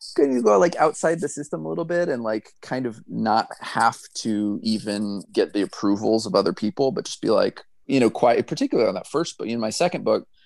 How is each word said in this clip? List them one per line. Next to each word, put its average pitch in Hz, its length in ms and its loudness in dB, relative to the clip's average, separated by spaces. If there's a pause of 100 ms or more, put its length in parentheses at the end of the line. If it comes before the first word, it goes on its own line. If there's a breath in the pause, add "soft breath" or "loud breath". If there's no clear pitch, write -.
(160)
getting 139 200 2
to 123 60 0
go, 214 160 6
like, 175 200 4
outside 165 440 2
the 147 80 -4
system 156 360 -8
a 156 40 -6
little 165 160 -4
bit 175 240 -2
and, 120 140 -4
like, 110 260 -4 (120)
kind 127 260 -4
of 110 200 -10
not 110 400 0 (120)
have 117 400 0 (160)
to 104 480 -2
even 104 580 -4 (100)
get 101 220 0
the 104 80 0
approvals 107 640 0
of 98 80 -6
other 95 200 4
people, 120 380 -2
but - 140 -4
just - 160 -12
be, 107 80 0
like, 98 320 2 (240)
you 139 140 0
know, 117 100 6
quiet, 117 380 2
particularly 190 400 0
on 95 80 -2
that - 120 -10
first 165 300 -4
book. 110 100 -8
You 117 80 -4
know, 117 60 -4
my 110 80 -2
second 170 340 -2
book 107 240 0 (180)